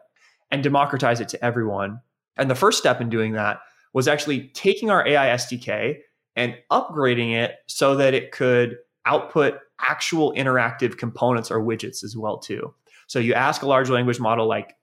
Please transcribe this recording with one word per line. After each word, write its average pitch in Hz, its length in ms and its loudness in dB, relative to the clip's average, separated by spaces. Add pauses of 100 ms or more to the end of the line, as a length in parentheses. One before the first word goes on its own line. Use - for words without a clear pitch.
(500)
and 139 120 -2
democratize 139 580 2
it 101 100 -8
to - 140 -6
everyone. 110 560 -2 (360)
And 135 120 0
the 127 60 0
first 190 240 2
step 123 220 2
in 120 80 -4
doing 110 240 -2
that 104 260 -2 (360)
was 131 120 2
actually 147 420 0
taking 208 420 0
our 180 160 4
A 143 100 4
I 135 140 4
S 123 180 -2
D 123 100 -8
K 113 440 -4 (340)
and 123 180 -2 (160)
upgrading 123 640 0
it 117 240 -2 (100)
so 139 300 2
that 135 180 4
it - 160 -2
could 123 460 2 (280)
output 143 500 0 (260)
actual 151 540 0
interactive 123 640 0
components 120 520 -2
or 113 100 -2
widgets 110 420 -6
as 104 140 -12
well 107 200 -6
too. - 380 -10 (320)
So 127 140 -2
you 117 120 2
ask 131 300 0
a 139 40 -4
large 131 220 4
language 123 320 2
model 113 260 2
like 107 360 -4